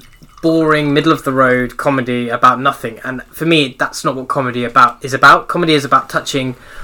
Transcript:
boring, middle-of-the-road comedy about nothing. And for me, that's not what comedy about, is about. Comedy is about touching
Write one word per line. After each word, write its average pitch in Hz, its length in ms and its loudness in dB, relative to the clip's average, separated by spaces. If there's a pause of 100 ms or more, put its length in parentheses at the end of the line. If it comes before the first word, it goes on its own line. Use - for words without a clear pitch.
(420)
boring, 156 520 2
middle-of-the-road 131 840 0
comedy 123 520 -2
about 123 300 2
nothing. 131 440 -4
And 127 200 -10
for - 220 -10
me, 147 340 2
that's - 240 -6
not 139 120 -2
what 131 120 -8
comedy 123 380 -4
about, 120 380 2
is 131 100 -6
about. 143 340 4
Comedy 170 260 0
is 143 120 2
about - 240 0
touching 131 460 -4 (280)